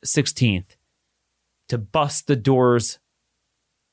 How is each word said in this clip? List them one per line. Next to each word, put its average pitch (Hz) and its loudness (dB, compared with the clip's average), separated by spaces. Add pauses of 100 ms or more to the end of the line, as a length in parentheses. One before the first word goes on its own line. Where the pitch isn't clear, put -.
sixteenth 110 -2 (920)
to 120 -4
bust 147 -2
the 143 0
doors 123 0 (960)